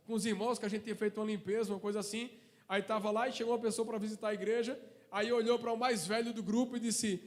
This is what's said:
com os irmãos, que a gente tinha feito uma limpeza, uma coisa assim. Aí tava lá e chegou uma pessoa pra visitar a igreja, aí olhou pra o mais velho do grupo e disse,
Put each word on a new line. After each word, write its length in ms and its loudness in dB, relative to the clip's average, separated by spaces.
com 60 -2
os 120 0
irmãos, 320 0
que 80 -4
a 20 -2
gente 140 -2
tinha 140 -4
feito 240 -2
uma 60 0
limpeza, 460 0
uma 60 -2
coisa 220 -2
assim. 300 -4
Aí 140 2
tava 300 0
lá 160 2
e 40 -2
chegou 200 0
uma 80 2
pessoa 260 0
pra 100 -4
visitar 340 -4
a 40 0
igreja, 420 0
aí 240 0
olhou 240 4
pra 160 -2
o 40 0
mais 280 2
velho 280 0
do 100 -6
grupo 340 2
e 40 0
disse, 460 0